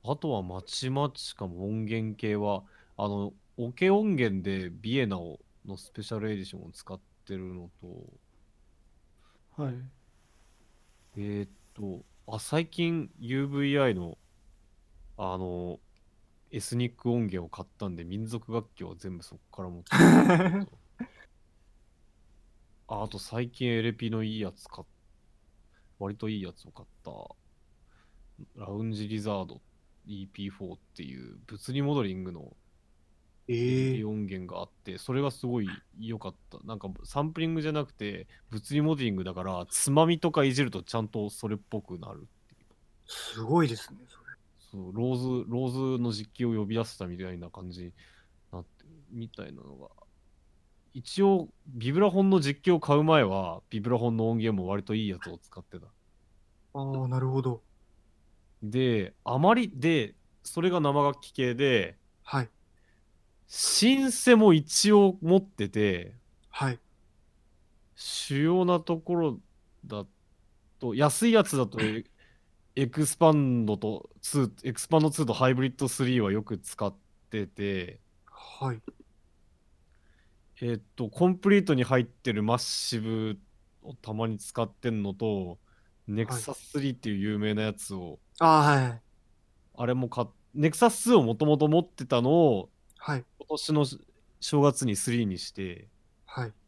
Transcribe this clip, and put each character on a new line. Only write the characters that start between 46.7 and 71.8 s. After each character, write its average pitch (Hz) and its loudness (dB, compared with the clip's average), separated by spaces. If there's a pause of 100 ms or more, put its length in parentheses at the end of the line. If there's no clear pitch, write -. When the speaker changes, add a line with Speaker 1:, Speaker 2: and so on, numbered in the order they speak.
Speaker 1:
出 113 0
し - -16
た 95 -8
み 87 -10
た 92 -10
い 90 -12
な 85 -14
感 92 -14
じ 90 -14
に 87 -16 (580)
な 87 -12
っ - -14
て - -20
る - -20 (220)
み 117 -12
た 104 -16
い 71 -16
な 67 -20
の 69 -20
が。 65 -20 (1080)
一 135 -4
応、 196 4 (180)
ビ 123 -4
ブ 160 2
ラ 202 6
フ 185 2
ォ - 6
ン 196 6
の 190 6
実 139 0
機 185 4
を 165 4
買 147 4
う 151 4
前 156 6
は、 95 -2
ビ 113 -4
ブ 113 -2
ラ 120 2
フ 120 0
ォ - 2
ン 113 0
の 113 2
音 117 0
源 107 0
も 90 -4
割 101 -2
と 107 -4
い 110 -2
い 101 -2
や 90 -8
つ - -12
を 85 -14
使 - -20
っ 87 -20
て - -20
た。 78 -18 (880)
Speaker 3:
あ 139 -10
ー、 135 -4
な 127 0
る 131 0
ほ 131 0
ど。 123 -4 (1040)
Speaker 1:
で、 113 0 (100)
あ 123 -2
ま 185 6
り、 233 2
で、 135 0 (260)
そ - -6
れ 180 2
が 180 0
生 143 4
楽 143 0
器 - -20
系 123 0
で、 117 2 (240)
Speaker 3:
は 135 -2
い。 117 -6 (960)
Speaker 1:
シ - 2
ン 269 2
セ 247 8
も 214 10
一 160 4
応 196 8
持 170 6
っ 190 6
て 107 -6
て、 98 0 (340)
Speaker 3:
は 135 -4
い。 117 -8 (1160)
Speaker 1:
主 - -4
要 175 4
な 175 4
と 165 -2
こ 175 -4
ろ 156 0 (460)
だ 104 -8 (720)
と、 117 -4
安 147 4
い 226 6
や 220 6
つ - -2
だ 123 2
と、 110 -8
エ-、 110 -2 (360)